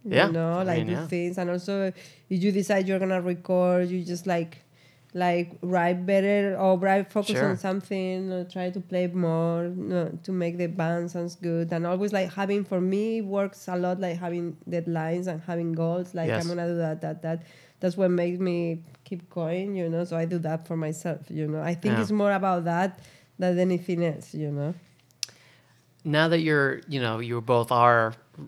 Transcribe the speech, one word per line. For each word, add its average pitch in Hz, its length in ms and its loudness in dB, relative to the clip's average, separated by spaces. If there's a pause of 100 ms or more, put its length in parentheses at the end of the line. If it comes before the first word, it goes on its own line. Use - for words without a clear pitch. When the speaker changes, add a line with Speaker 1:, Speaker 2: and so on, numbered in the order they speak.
Speaker 1:
you 190 140 0
Speaker 2:
Yeah, 185 100 6
Speaker 1:
know, 165 320 0
Speaker 2:
I 190 40 0
Speaker 1:
like, 175 160 0
Speaker 2:
mean, - 80 0
Speaker 1:
do - 40 -2
Speaker 2:
yeah. 165 160 -4
Speaker 1:
things. 175 300 -4
And 180 120 -2
also, 185 440 -2 (360)
if 180 140 0
you 208 80 4
decide 190 380 0
you're 190 100 2
gonna 185 220 0
record, 180 680 2
you 180 140 -2
just, 175 240 -6
like, 170 300 -2 (560)
like, 175 380 0 (100)
write 180 440 2
better 202 540 4
or 190 180 6
write, 190 320 2
focus 202 280 0
Speaker 2:
Sure. 143 140 4
Speaker 1:
on 120 60 0
something, 190 760 -4
or 180 100 -4
try 180 260 -4
to 180 120 -6
play 180 260 0
more, 170 560 0
you 180 200 -6 (100)
know, 170 300 -2
to 190 100 -6
make 175 240 -2
the 175 100 0
band 170 420 -2
sounds 175 280 -6
good. 170 340 -2
And 170 160 -2
always, 190 240 0
like, 190 220 -2
having, 202 320 0
for 185 160 -2
me, 214 400 0
works 196 480 -4
a 180 80 -2
lot, 180 240 -2
like, 175 180 -4
having 175 380 -4 (120)
deadlines 170 580 -2
and 165 120 -4
having 170 320 -4
goals. 170 420 -2
Like, 165 140 -2
Speaker 2:
Yes. 175 160 0
Speaker 1:
"I'm 170 60 -4
gonna 175 180 -4
do 170 80 -2
that, 160 240 -2
that, 160 220 -8
that." 165 220 -6 (360)
That's 180 160 -2
what 185 160 4
makes 175 280 0
me 170 440 -2 (220)
keep 175 240 -12
going, 180 480 -4
you 170 100 -2
know? 165 160 0
So 170 140 -4
I 165 80 0
do 170 140 -2
that 165 280 -4
for 170 80 -4
myself, 160 460 -4 (100)
you 156 160 -4
know? 151 140 -4
I 165 140 -2
think 208 200 0
Speaker 2:
Yeah. 226 60 4
Speaker 1:
it's 202 100 0
more 202 220 2
about 185 320 0
that 175 340 0 (400)
than 180 200 2
anything 175 440 2
else, 160 300 -4
you 151 160 -4
know? 147 240 -2 (1300)
Speaker 2:
Now 156 260 6
that 165 100 6
you're, 147 480 2
you 139 120 -4
know, 113 200 0
you 117 200 -2
both 117 320 2
are 120 440 6 (320)